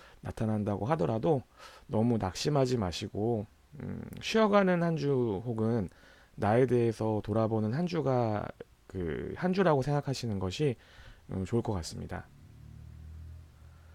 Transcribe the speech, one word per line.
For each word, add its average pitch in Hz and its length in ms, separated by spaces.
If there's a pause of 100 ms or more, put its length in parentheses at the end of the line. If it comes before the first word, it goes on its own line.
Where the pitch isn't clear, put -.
(220)
나타난다고 104 680
하더라도 143 560 (440)
너무 117 300
낙심하지 127 600
마시고, 104 680 (340)
음, 95 200 (200)
쉬어가는 202 640
한 165 140
주 127 480
혹은 110 440 (460)
나에 113 300
대해서 113 580
돌아보는 107 500
한 165 120
주가 131 600 (420)
그 76 480
한 180 180
주라고 175 280
생각하시는 131 580
것이, 110 360 (560)
음, 95 140
좋을 117 160
것 110 120
같습니다. 90 540 (1700)